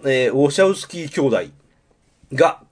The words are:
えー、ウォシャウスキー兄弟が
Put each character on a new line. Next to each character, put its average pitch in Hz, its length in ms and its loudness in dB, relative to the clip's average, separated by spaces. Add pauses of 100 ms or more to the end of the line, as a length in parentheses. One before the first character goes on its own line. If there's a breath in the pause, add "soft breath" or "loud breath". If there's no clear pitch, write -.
え 127 280 0
ー、 - 20 -2
ウ 139 120 2
ォ 139 60 0
シ 190 100 0
ャ 190 60 4
ウ 190 80 0
ス - 120 -12
キ 170 160 -12
ー 147 60 -12
兄 170 180 -4
弟 98 240 -2 (840)
が 156 380 0